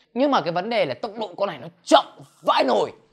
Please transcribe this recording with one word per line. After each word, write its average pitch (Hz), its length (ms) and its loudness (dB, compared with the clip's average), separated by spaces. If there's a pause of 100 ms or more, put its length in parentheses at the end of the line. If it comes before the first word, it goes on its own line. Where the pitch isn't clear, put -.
(140)
Nhưng 277 160 2
mà 220 100 2
cái 160 120 -2
vấn 180 180 -2
đề 214 160 0
là - 80 -4
tốc 220 260 -10
độ 202 160 -8
con 202 120 -2
này 156 100 -10
nó 165 100 -14 (160)
chậm - 200 6 (380)
vãi 240 220 2
nồi. 208 280 0 (200)